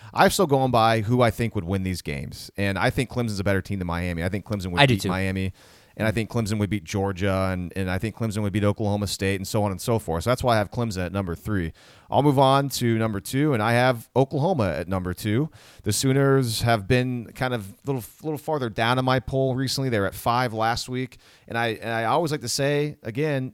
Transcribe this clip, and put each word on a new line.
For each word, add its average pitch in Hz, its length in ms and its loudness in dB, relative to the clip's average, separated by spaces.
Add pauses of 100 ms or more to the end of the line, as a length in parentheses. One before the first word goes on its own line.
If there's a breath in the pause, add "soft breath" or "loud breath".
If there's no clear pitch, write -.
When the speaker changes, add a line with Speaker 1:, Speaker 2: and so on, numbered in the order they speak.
(160 loud breath)
Speaker 1:
I'm 190 160 6
still 185 160 2
going 135 240 2
by 113 300 4
who 120 200 2
I 117 80 6
think 113 240 -2
would 92 120 -4
win 92 180 -2
these 92 180 -4
games, 76 560 -8
and 98 220 0
I 117 100 2
think 131 220 -2
Clemson's 110 280 -4
a 101 40 -4
better 98 180 2
team 101 160 -6
than 87 100 -4
Miami. 85 360 -2
I 92 60 -2
think 95 160 -4
Clemson 95 260 -4
would 87 100 2
Speaker 2:
I 143 60 8
do 123 80 4
Speaker 1:
beat 95 80 -2
Speaker 2:
too. 101 60 0
Speaker 1:
Miami, 95 440 -2 (420 soft breath)
and 107 120 0
I 110 40 2
think 107 180 -4
Clemson 110 300 -2
would 101 100 0
beat 98 140 -2
Georgia, 95 680 0
and, 90 240 -6
and 92 140 -2
I 92 80 -2
think 104 180 -4
Clemson 107 280 -4
would 98 100 -2
beat 104 100 0
Oklahoma 104 440 0
State, 98 280 -2
and 95 120 -6
so 107 160 0
on 104 80 0
and 90 100 -8
so 113 180 0
forth. 82 240 -4
So 113 80 0
that's 127 120 0
why 120 120 4
I - 40 4
have 98 120 -2
Clemson 95 340 -4
at 85 60 -6
number 92 240 -4
three. 90 380 -2 (360 soft breath)
I'll 127 140 4
move 143 160 4
on 139 300 4
to 117 300 0
number 110 200 -2
two, 143 340 0
and 107 80 0
I 113 120 2
have 120 420 2
Oklahoma 135 540 2
at 78 180 -4
number 90 280 -2
two. 113 340 0 (340 loud breath)
The 107 80 0
Sooners 135 680 2
have 113 260 2
been 123 480 0
kind 127 180 -2
of 101 160 -6
a - 40 -16 (120)
little, 135 180 -4 (180)
little 156 160 -6
farther 135 320 -2
down 117 280 0
in 131 60 0
my 131 160 2
poll 135 360 -2
recently. 131 340 -2
They 113 100 2
were 98 60 2
at 87 100 -2
five 123 380 0
last 113 340 0
week, 127 300 -8 (300 soft breath)
and 113 100 -6
I, 117 120 0
and 110 200 -6
I 113 160 -2
always 143 260 2
like 151 100 -4
to 117 60 -8
say, 143 540 -2
again, 131 520 -4